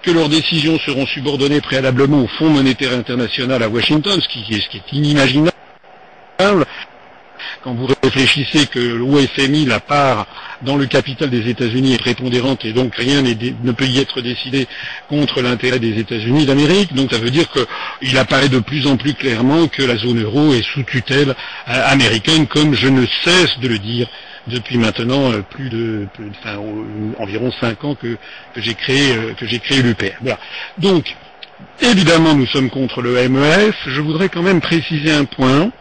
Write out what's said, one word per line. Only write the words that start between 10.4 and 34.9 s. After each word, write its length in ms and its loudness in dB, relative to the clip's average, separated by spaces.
dans 160 -2
le 80 2
capital 440 -2
des 200 0
États-Unis 460 2
est 20 -2
prépondérante 680 -2
et 80 -4
donc 240 0
rien 260 0
n'est 140 2
dé-, 260 -4
ne 120 0
peut 120 0
y 140 0
être 220 -4
décidé 460 -4
contre 320 0
l'intérêt 380 0
des 200 -2
États-Unis 460 0
d'Amérique. 480 2
Donc 180 -2
ça 60 -2
veut 120 -2
dire 200 2
qu'il 680 -4
apparaît 300 2
de 120 2
plus 280 -2
en 80 4
plus 180 -2
clairement 540 2
que 160 -4
la 140 0
zone 260 0
euro 300 4
est 100 2
sous 100 -4
tutelle, 520 0
euh, 240 0
américaine, 560 2
comme 260 2
je 140 2
ne 180 4
cesse 340 2
de 80 -4
le 120 0
dire 280 -4
depuis 300 -4
maintenant, 520 0
euh, 120 -2
plus 280 -10
de, 440 -4
plus, 260 -14
enfin, 180 -10
au-, 640 -8
environ 380 -4
cinq 240 -4
ans 120 -4
que, 220 -8
que 60 -8
j'ai 140 -6
créé, 360 0
euh, 220 -4
que 120 -10
j'ai 140 -6
créé 220 0
l'U 140 2
P 140 -4
R. 120 -10
Voilà. 180 -4
Donc, 360 2
évidemment, 540 4
nous 120 2
sommes 220 0
contre 320 -4
le 160 0
M 200 2
E 60 4
S. 300 4
Je 120 -4
voudrais 300 0
quand 140 -4
même 180 4
préciser 500 0